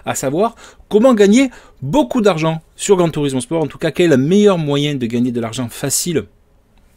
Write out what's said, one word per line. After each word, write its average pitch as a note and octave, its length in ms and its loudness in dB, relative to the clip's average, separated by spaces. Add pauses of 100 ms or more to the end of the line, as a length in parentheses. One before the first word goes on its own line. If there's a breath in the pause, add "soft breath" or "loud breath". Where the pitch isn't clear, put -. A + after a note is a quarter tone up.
à B2 80 -4
savoir E3 400 -2 (340 loud breath)
comment A#3 260 4
gagner A3 360 4 (320 loud breath)
beaucoup B3 380 0
d'argent D#3+ 420 0 (140)
sur - 180 0
Gran F3 160 2
Turismo C#3+ 300 -2
Sport. D#3+ 240 -4
En - 20 -2
tout - 120 -12
cas, D#3+ 120 -4
quel E3+ 220 2
est C3+ 40 6
le B2+ 60 2
meilleur F#3+ 360 2
moyen D3 360 -2
de B2 120 -4
gagner A#2+ 260 -2
de A#2+ 80 -6
l'argent A#2 280 -6
facile, C3+ 580 -6 (720)